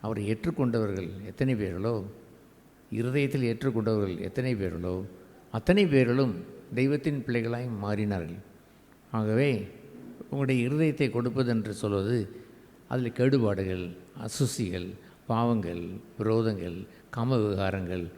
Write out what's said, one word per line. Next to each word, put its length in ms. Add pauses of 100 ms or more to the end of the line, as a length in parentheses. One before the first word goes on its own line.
அவரை 280
ஏற்றுக்கொண்டவர்கள் 800 (200)
எத்தனை 320
பேர்களோ, 340 (960)
இருதயத்தில் 580
ஏற்றுக்கொண்டவர்கள் 680 (100)
எத்தனை 280
பேர்களோ, 400 (580)
அத்தனை 300 (100)
பேர்களும் 420 (400)
தெய்வத்தின் 480
பிள்ளைகளாய் 440 (140)
மாறினார்கள். 600 (720)
ஆகவே 380 (760)
உங்களுடைய 400
இருதயத்தை 420
கொடுப்பது 440
என்று 200
சொல்வது 440 (760)
அதில் 260
கேடுபாடுகள், 680 (400)
அசுசிகள், 640 (400)
பாவங்கள், 560 (340)
விரோதங்கள், 600 (320)
காம 280
விவகாரங்கள் 680 (120)